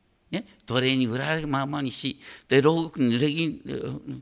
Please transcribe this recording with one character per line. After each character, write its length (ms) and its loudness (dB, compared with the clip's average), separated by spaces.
ね、 160 -6
奴 160 0
隷 160 4
に 100 2
売 120 -2
ら 160 -2
れ 60 -4
る 60 -6
ま 180 -2
ま 160 -6
に 100 -4
し、 280 -6
で、 140 6
牢 140 6
獄 240 -2
に 160 4
濡 60 0
れ 100 2
ぎ-、 300 -4